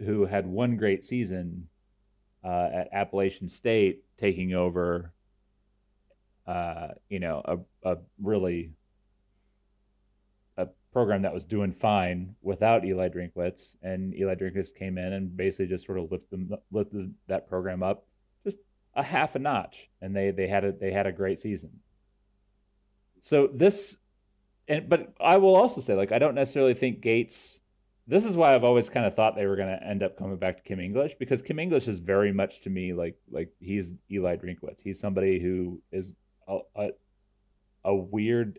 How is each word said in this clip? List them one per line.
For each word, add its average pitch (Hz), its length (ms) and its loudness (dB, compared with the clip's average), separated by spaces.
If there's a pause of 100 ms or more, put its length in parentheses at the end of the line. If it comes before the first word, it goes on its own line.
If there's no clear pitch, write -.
who 104 260 0
had 95 200 0
one 117 300 0
great 101 280 0
season, 90 640 -6 (760)
uh, 90 280 0
at 90 200 -2
Appalachian 98 560 -2
State, 107 560 0 (120)
taking 92 380 -2
over, 87 580 0 (1300)
uh, 85 420 -6 (200)
you 98 100 -6
know, 82 260 -4
a, 90 480 -6
a 85 60 -2 (240)
really, 92 480 0 (1900)
a 90 120 -4 (240)
program 104 300 2
that 87 120 -2
was 90 100 -8
doing 101 280 -2
fine 95 680 0
without 104 420 2
Eli 92 240 0
Drinkwitz, 87 760 -6
and 92 320 -6
Eli 92 220 -2
Drinkwitz 92 360 -6
came 95 240 -8
in 92 160 -6
and 95 240 -6
basically 95 300 -2
just 90 180 -6
sort 95 140 -6
of 82 140 -6
lifted 92 360 -8
them, 95 100 -8 (120)
lifted 101 440 -6 (120)
that 95 220 -6
program 92 340 -4
up 95 240 -2 (380)
just 202 140 -6 (360)
a 139 80 -2
half 147 320 -2
a 139 60 -2
notch, 135 500 -4 (100)
and 95 140 -8
they, 98 160 2
they 95 160 -2
had 98 180 0
a, 101 80 2
they 98 200 -4
had 98 160 0
a 92 40 -4
great 95 280 -2
season. 90 400 -8 (1400)
So 143 280 4
this, 165 500 2 (680)
and, 151 200 -2
but - 320 2
I 175 180 8
will 190 180 8
also 240 240 4
say, - 140 0
like, 98 180 2
I 117 80 4
don't 139 160 4
necessarily 135 380 4
think 123 260 -2
Gates, - 600 0 (460)
this 180 180 4
is 202 120 0
why 156 180 8
I've 123 100 6
always 120 240 6
kinda 117 220 2
thought 110 260 4
they 101 100 0
were 98 100 2
gonna 95 280 -2
end 98 180 -2
up 92 160 -2
coming 95 180 -6
back 92 200 -2
to - 80 -20
Kim 95 160 -8
English, 101 340 -2
because 127 280 -2
Kim 151 180 -6
English 160 260 0
is 101 140 -4
very 98 320 4
much 98 300 -2
to 98 80 -8
me 92 220 -4
like, 85 240 -4 (140)
like, 82 200 -6 (100)
he's 90 340 -4 (160)
Eli 90 260 -2
Drinkwitz. - 460 -12
He's 98 160 -8
somebody 95 400 0
who 90 420 -4 (120)
is 92 220 -8 (340)
a, 98 100 -4 (160)
a, 104 140 -4 (960)
a 98 100 2
weird, 107 640 0